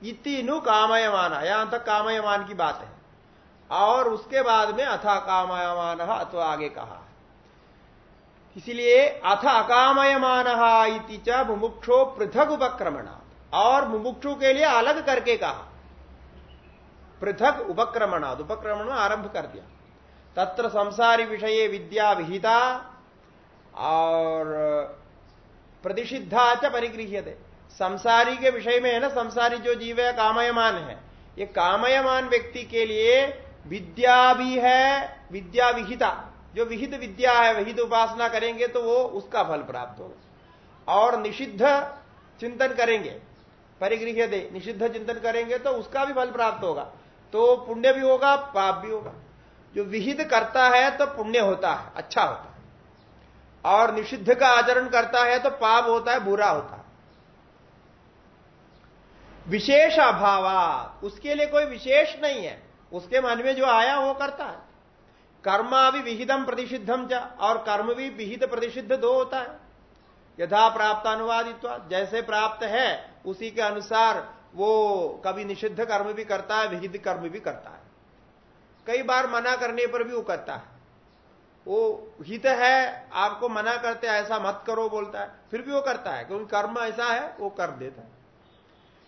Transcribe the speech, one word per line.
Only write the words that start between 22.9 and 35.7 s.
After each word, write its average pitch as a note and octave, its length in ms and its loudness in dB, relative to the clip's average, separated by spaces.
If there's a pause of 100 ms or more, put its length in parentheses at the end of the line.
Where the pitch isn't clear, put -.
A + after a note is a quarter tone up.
और D#3+ 720 0 (1400)
प्रतिषिद्धा A#3 720 0
च A#3+ 100 -2
परिगृह्यते", A3 720 -6 (320)
संसारी A#3 680 2
के B3+ 140 2
विषय A#3+ 300 0
में B3 120 0
है A#3 80 0
ना, C#4 80 0
संसारी A#3 480 -2
जो A#3+ 180 -2
जीव A#3 260 -4
है, B3 120 2
कामयमान A3+ 640 2
है, D3 260 -10 (380)
ये G3 80 -6
कामयमान B3+ 840 0
व्यक्ति A#3+ 340 -2
के A3+ 220 -2
लिए A#3+ 600 2 (220)
विद्या A#3+ 680 4
भी B3+ 240 -2
है, C4 580 4 (160)
विद्या G3+ 380 0
विहिता, A3+ 640 -4 (220)